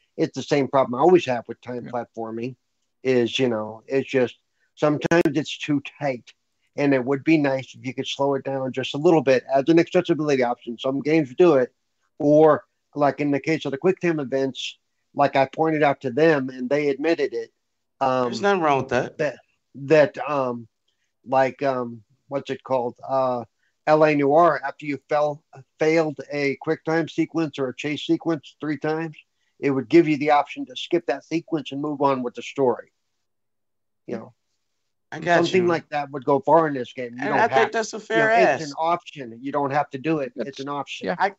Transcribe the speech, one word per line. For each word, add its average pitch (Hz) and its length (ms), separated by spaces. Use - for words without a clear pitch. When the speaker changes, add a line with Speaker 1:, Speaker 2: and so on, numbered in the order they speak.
Speaker 1:
it's 160 180
the 131 80
same 143 260
problem 123 280
I 131 60
always 175 240
have 120 200
with 117 140
time 120 240
Speaker 2:
Yeah. - 80
Speaker 1:
platforming 117 640
is, 123 340
you 131 100
know, 110 380
it's 135 240
just 123 260
sometimes 156 480
it's 147 200
too 143 240
tight. 135 320
And 143 180
it 127 100
would 135 200
be 160 120
nice 135 380
if 117 120
you 127 80
could 131 140
slow 139 260
it 135 100
down 131 280
just 127 220
a 143 40
little 160 240
bit 127 220
as 139 140
an 165 100
accessibility 156 640
option. 120 360
Some 135 220
games 147 360
do 175 180
it. 127 180
Or 151 460
like 143 260
in 147 100
the 139 100
case 156 240
of 143 60
the 135 80
quick 185 220
time 170 200
events, 135 580
like 143 220
I 135 100
pointed 156 360
out 143 200
to 131 80
them 139 400
and 127 200
they 147 180
admitted 143 460
it. 113 180
Um, 131 240
Speaker 3:
There's 117 160
nothing 202 220
wrong 143 200
with - 80
that. 127 280
Speaker 1:
That, 151 180
that, 139 560
um, 123 380
like, 131 360
um, 123 400
what's 139 220
it 131 120
called? 123 340
Uh, 127 380
L 156 180
A 156 100
Noire, 143 500
after 139 220
you 139 220
fell, 147 340
failed 156 400
a 143 300
quick - 240
time 160 240
sequence 160 500
or 135 100
a 123 80
chase 147 300
sequence 165 540
three 151 180
times, 156 380
it 139 120
would 131 180
give 160 200
you 151 80
the 147 140
option 143 360
to 127 100
skip - 300
that 139 180
sequence 160 480
and 139 100
move 147 180
on 135 220
with 123 120
the 120 80
story. - 500
You 120 100
know, 113 160
Speaker 3:
I 143 60
got 170 240
Speaker 1:
something 175 220
Speaker 3:
you. 175 40
Speaker 1:
like 165 220
that 143 220
would 139 120
go 139 160
far 156 280
in 143 60
this 123 180
game. 123 220
You 247 60
Speaker 3:
And - 100
Speaker 1:
don't - 40
Speaker 3:
I - 80
Speaker 1:
have, 233 100
Speaker 3:
think 220 200
that's 226 200
a 220 40
Speaker 1:
you 208 40
Speaker 3:
fair 226 280
Speaker 1:
know, 220 240
it's 131 100
Speaker 3:
ask. 147 80
Speaker 1:
an 139 80
option. 151 640
You 139 100
don't 143 200
have 147 180
to 143 80
do 151 220
it. 131 160
Speaker 2:
That's, 117 140
Speaker 1:
It's 139 100
an 139 80
option. 143 400
Speaker 2:
yeah. 185 100
Speaker 3:
I, 196 200